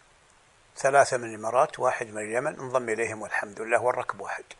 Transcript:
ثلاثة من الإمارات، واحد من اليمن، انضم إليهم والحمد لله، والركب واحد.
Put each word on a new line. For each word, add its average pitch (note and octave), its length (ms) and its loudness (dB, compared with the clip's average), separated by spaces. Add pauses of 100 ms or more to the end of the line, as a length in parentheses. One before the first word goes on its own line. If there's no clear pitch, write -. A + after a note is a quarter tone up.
(760)
ثلاثة C3+ 400 6
من A#2 120 -6
الإمارات، A2+ 500 0
واحد B2 280 0
من G#2+ 140 -8
اليمن، A#2+ 380 -2
انضم B2+ 300 -2
إليهم A2 320 -2
والحمد G#2 400 -6
لله، A2+ 200 2
والركب B2 380 -2
واحد. - 240 -10 (160)